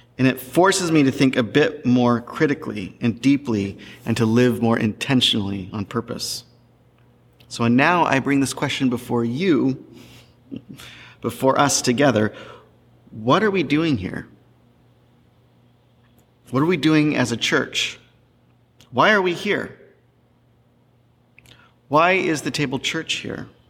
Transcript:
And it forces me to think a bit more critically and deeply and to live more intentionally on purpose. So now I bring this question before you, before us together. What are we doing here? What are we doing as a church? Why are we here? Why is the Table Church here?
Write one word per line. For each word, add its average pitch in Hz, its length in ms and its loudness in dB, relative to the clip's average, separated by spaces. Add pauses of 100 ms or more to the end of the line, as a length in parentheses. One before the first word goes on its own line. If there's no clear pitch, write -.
(160)
And 127 120 2
it 127 120 0
forces 185 520 2
me 160 100 4
to 135 100 4
think 131 240 2
a 120 60 2
bit 123 460 0
more 120 340 4
critically 117 800 -4
and 113 180 -2
deeply 113 600 0 (260)
and 117 120 -2
to 117 100 2
live 113 340 2
more 113 160 2
intentionally 104 960 -2
on 104 120 -6
purpose. - 580 -8 (1040)
So 117 200 -2
now 147 380 4
I 135 140 2
bring 139 200 0
this 131 140 -2
question 135 360 -2
before 120 360 -2
you, 131 580 0 (1400)
before 131 400 0
us 143 220 2
together. 117 500 2 (800)
What 127 320 0
are 214 80 2
we 190 140 0
doing 147 340 0
here? 90 300 -8 (2250)
What 127 100 0
are 156 60 0
we 180 100 2
doing 151 380 2
as 120 160 -2
a 117 60 -4
church? - 600 -4 (920)
Why 151 220 4
are 202 80 2
we 185 120 0
here? - 460 -6 (2000)
Why 160 240 2
is 165 320 0
the 147 80 -6
Table 127 260 -4
Church - 380 -6
here? - 320 -10 (220)